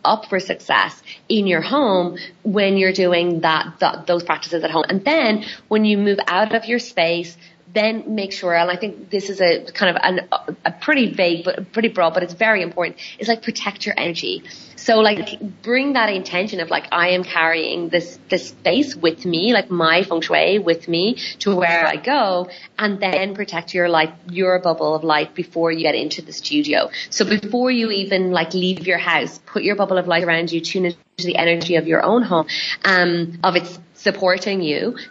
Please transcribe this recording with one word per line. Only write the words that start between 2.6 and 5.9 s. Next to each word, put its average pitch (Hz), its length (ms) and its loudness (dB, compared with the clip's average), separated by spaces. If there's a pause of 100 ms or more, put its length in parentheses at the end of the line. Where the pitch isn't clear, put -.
you're 190 160 4
doing 175 480 2
that, 165 400 0
that, 160 260 0
those 175 160 0
practices 165 420 -4
at 160 60 0
home. 160 180 2
And 196 140 0
then 226 440 2 (220)
when 214 180 4
you 214 100 4